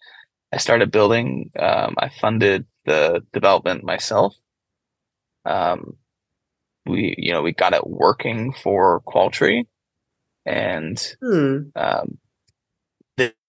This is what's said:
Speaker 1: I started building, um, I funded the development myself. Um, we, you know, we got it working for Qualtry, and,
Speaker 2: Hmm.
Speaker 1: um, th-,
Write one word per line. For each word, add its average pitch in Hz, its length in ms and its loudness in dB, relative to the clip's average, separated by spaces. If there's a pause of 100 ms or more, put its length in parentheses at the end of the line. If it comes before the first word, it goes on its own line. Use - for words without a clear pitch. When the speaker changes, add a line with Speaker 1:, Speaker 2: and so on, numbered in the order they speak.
(540)
Speaker 1:
I - 20 -4
started 113 340 2
building, 113 680 2
um, - 400 0
I - 100 0
funded 101 560 0 (200)
the 78 380 2 (120)
development 92 500 2
myself. 104 500 0 (1120)
Um, 87 520 -4 (880)
we, 95 320 -2
you - 160 -2
know, 80 80 0
we 85 100 -2
got 92 220 2
it - 120 0
working 113 680 -2
for 95 520 2
Qualtry, 104 600 0 (800)
and, 90 520 -4 (240)
Speaker 2:
Hmm. 151 360 0 (180)
Speaker 1:
um, - 400 -4 (1000)
th-, 123 160 -2 (140)